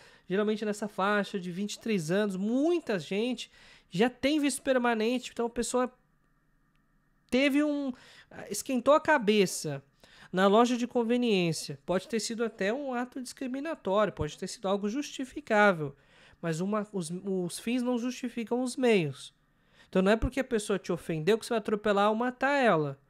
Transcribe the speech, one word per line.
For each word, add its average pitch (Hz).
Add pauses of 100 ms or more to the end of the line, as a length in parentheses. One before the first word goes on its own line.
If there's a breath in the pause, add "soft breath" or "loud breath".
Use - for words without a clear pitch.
(280 soft breath)
geralmente 214
nessa 208
faixa 202
de 180
vinte 196
e -
três 190
anos, 202
muita 247
gente 208 (400 soft breath)
já 220
tem 277
visto 277
permanente, 240
então 233
a -
pessoa 240 (1400)
teve 277
um, 285 (580 loud breath)
esquentou 254
a -
cabeça 202 (480 soft breath)
na 190
loja 233
de 240
conveniência. 220
Pode 180
ter 226
sido 226
até 220
um 269
ato 247
discriminatório, 247
pode 151
ter 185
sido -
algo 202
justificável, 208 (480 soft breath)
mas 165
uma, 202
os, 170 (140)
os 185
fins 240
não 247
justificam 247
os 247
meios. 208 (580 soft breath)
Então 190
não 196
é -
porque 247
a 262
pessoa 208
te -
ofendeu 170
que -
você -
vai 233
atropelar 208
ou 214
matar 254
ela. 156 (120)